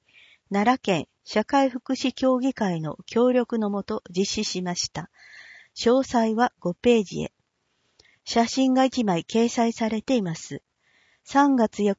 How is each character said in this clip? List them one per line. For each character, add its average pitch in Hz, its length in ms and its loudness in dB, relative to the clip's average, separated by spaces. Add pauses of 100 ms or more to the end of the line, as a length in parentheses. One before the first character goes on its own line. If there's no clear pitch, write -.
(500)
奈 214 260 2
良 - 20 -12
県 165 300 -2 (160)
社 214 200 -2
会 269 260 2
福 247 220 -8
祉 254 200 -2
協 262 260 2
議 254 160 -2
会 180 260 -2
の 156 160 -8 (100)
協 247 260 2
力 240 260 0
の 208 120 -2
も 202 120 -4
と - 280 -8
実 180 140 -2
施 214 200 -4
し - 180 -6
ま 180 120 -4
し - 160 -6
た。 160 200 -12 (640)
詳 254 260 2
細 226 320 0
は 240 240 0
五 175 160 -4
ペ 240 240 4
ー 208 60 0
ジ 156 160 -8
へ。 151 120 -8 (920)
写 233 220 0
真 262 280 2
が 262 100 4
一 247 200 0
枚 175 180 0
掲 233 260 0
載 233 240 0
さ 226 160 -4
れ 220 140 -4
て 269 140 0
い 220 60 0
ま 170 120 -6
す。 - 280 -12 (600)
三 277 300 4
月 220 280 0
四 202 160 2